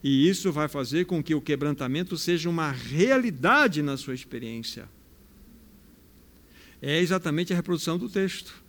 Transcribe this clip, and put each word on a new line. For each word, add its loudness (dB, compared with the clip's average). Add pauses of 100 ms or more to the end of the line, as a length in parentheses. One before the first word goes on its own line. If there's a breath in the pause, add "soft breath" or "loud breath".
E 4
isso 0
vai -2
fazer -2
com -2
que -2
o 0
quebrantamento -2
seja 0
uma -2
realidade 4
na -2
sua -8
experiência. -10 (1900 loud breath)
É 0
exatamente 0
a 2
reprodução -2
do -4
texto -4